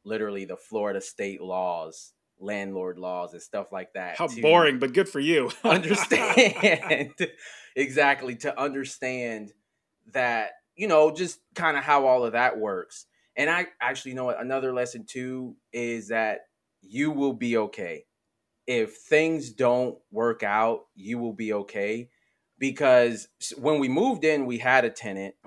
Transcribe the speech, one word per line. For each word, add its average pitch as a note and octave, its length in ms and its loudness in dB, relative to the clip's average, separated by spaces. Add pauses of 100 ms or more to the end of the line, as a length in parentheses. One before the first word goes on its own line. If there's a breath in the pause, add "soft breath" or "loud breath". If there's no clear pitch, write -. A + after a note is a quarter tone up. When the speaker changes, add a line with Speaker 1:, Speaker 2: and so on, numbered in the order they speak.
Speaker 1:
literally G#2 420 -6
the F#2 100 -10
Florida G#2 460 -4
state G2 400 -8
laws, F2+ 720 -6 (260)
landlord F#2+ 600 -6
laws F2+ 340 -8
and E2+ 80 -18
stuff - 300 -10
like F#2 220 -12
that F2+ 260 -10
Speaker 2:
How E3 80 -2
Speaker 1:
to A#2+ 140 -12
Speaker 2:
boring, D#3 360 6
but B2+ 160 -2
good F#3 160 2
for C#3+ 100 -6
you. D3 380 2
<laughs> - 60 -8
Speaker 1:
understand. F#3 1600 2
<laughs> - 580 -10
Exactly, C3+ 600 2
to D3 200 -6
understand B2+ 920 -6 (640)
that, A#2 380 0 (260)
you G3+ 100 -2
know, D#3 240 8
just E3+ 280 -6 (160)
kinda D#3 260 0
how C#3+ 240 4
all B2+ 180 4
of A#2 100 -2
that A#2+ 240 2
works. G2+ 480 -6 (300)
And D3 140 0
I F3+ 180 0 (140)
actually, C3 300 -4
you B2+ 40 -8
know C3 100 -4
what, B2 140 -2
another C3 340 -2
lesson B2 320 -4
too B2+ 520 -10 (160)
is A#2 360 -6
that A2+ 320 -2 (400)
you B2+ 300 -2
will C#3 220 0
be A#2 240 0
okay. F#2+ 480 -6 (640)
If A2+ 300 -2
things D#3 540 2
don't B2 460 2 (140)
work A2+ 320 -2
out, A2 420 0 (100)
you G#2 240 -8
will A#2 140 -6
be G#2+ 200 -6
okay, G#2 560 -4 (480)
because B2 680 4 (140)
s-, - 160 -10
when D3 220 2
we C3+ 100 0
moved F#3+ 340 0
in, D3+ 220 4
we B2 120 -4
had B2 280 4
a A2+ 40 0
tenant. G2 460 -8 (120)